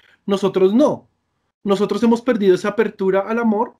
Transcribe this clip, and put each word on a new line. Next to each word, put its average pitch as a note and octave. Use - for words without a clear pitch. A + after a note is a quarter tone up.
Nosotros F#3+
no. B3
Nosotros G3+
hemos A#3
perdido G3+
esa F#3
apertura G3+
al A3
amor A3+